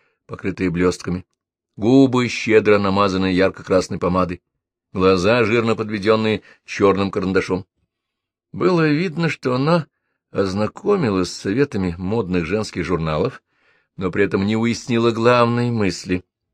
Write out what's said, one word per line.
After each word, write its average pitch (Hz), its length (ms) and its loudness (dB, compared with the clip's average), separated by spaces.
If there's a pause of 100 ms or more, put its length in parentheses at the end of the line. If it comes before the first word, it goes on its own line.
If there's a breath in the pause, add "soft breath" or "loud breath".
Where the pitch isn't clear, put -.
(260)
покрытое 92 440 -4
блестками, 90 560 -2 (480)
губы, 123 540 4
щедро 107 500 2
намазанные 95 560 0
ярко-красной 92 640 0
помадой, 90 420 -2 (520)
глаза, 95 500 2
жирно 113 320 2
подведенные 110 680 0 (220 loud breath)
черным 98 460 2
карандашом. 92 560 -2 (880)
Было 165 360 0
видно, 160 400 -2
что 127 280 -4
она 151 320 0 (420)
ознакомилась 101 1000 -2
с - 80 -14
советами 104 580 -2
модных 90 480 -2
женских 98 380 -4
журналов, 80 580 -2 (540)
но 92 160 -6
при 98 100 0
этом 98 240 0
не 107 80 0
уяснила 117 560 0
главной 120 640 2
мысли, 92 520 -2 (300)